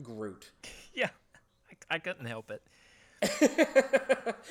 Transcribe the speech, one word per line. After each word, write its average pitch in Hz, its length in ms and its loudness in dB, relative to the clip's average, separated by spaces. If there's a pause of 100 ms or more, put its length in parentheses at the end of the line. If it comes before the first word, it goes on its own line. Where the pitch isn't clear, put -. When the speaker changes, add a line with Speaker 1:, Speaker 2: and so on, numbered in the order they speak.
Speaker 1:
Groot. 107 520 -10
Speaker 2:
<laughs> - 380 -20
Yeah, 247 160 -2 (800)
I, 156 60 -2
I 165 40 -4
couldn't 156 260 -8
help 113 260 -10
it. 107 100 -10 (600)
Speaker 1:
<laughs> 269 1120 2 (160)